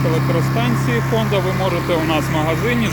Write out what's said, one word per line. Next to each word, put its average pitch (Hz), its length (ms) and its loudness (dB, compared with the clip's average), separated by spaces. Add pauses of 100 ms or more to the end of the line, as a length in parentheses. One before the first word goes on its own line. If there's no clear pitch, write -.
електростанції 226 960 0 (100)
Honda 214 340 2
ви 190 60 0 (120)
можете 175 300 -2
у 160 100 0
нас 156 200 0
в - 120 -2
магазині 196 560 0